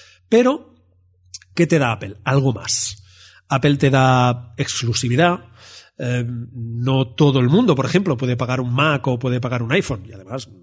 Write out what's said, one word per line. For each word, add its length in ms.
Pero, 460
¿qué 140
te 100
da 140
Apple? 320
Algo 300
más. 500
Apple 260
te 140
da 680
exclusividad. 880
Eh, 280
no 880
todo 280
el 80
mundo, 260
por 100
ejemplo, 320
puede 200
pagar 240
un 120
Mac 340
o 120
puede 220
pagar 200
un 120
iPhone. 340
Y 60
además, 360